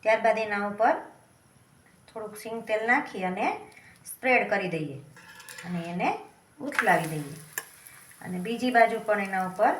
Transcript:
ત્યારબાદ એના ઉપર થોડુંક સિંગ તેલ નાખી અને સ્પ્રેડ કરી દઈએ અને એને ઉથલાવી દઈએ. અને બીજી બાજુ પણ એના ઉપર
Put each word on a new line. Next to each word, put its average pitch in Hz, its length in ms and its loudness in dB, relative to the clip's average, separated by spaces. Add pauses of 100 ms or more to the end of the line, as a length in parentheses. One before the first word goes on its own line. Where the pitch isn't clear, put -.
ત્યારબાદ 214 320 4
એના 208 320 -2
ઉપર 226 240 4 (1120)
થોડુંક 208 340 -12
સિંગ 226 160 -8 (100)
તેલ 214 220 0
નાખી 254 400 0
અને 226 160 -2 (640)
સ્પ્રેડ 240 420 2
કરી 185 220 -2
દઈએ 147 240 -6 (680)
અને 175 140 -4 (120)
એને 202 160 -2 (580)
ઉથલાવી 160 480 2
દઈએ. 147 200 -6 (880)
અને 180 160 -6
બીજી 233 320 -2
બાજુ 226 300 6
પણ 202 280 0
એના 190 200 0
ઉપર 226 300 4